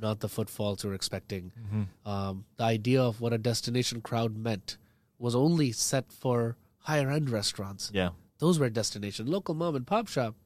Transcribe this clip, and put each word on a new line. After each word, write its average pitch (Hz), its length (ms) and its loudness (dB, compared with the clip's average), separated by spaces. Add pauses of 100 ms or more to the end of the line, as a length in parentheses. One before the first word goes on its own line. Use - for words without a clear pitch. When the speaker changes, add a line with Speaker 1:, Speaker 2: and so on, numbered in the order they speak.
Speaker 1:
not 107 180 0
the 107 100 -4
footfalls 104 560 -4
we're 98 80 -4
expecting. 95 640 -6
Speaker 2:
Mm-hmm. 104 500 -6
Speaker 1:
Um, 98 360 -4 (120)
the 123 80 0
idea 113 360 4
of 117 200 2
what 117 120 0
a 117 40 2
destination 120 640 0
crowd 117 360 -2
meant 110 400 -4 (400)
was 120 180 0
only 147 360 4
set - 400 -2
for 120 440 0 (240)
higher 143 300 2
end 147 200 2
restaurants. 101 640 -2
Speaker 2:
Yeah. 92 160 4 (300)
Speaker 1:
Those 165 200 4
were 127 100 4
destination. 107 580 -4
Local 180 280 -2
mom 165 200 0
and 127 120 -4
pop 214 200 0
shop, 117 280 -2 (100)